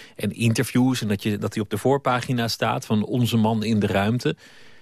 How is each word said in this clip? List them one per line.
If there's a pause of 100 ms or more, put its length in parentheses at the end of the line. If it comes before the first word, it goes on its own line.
(160)
en
interviews
en
dat
je,
dat
hij
op
de
voorpagina
staat
van
onze
man
in
de
ruimte. (460)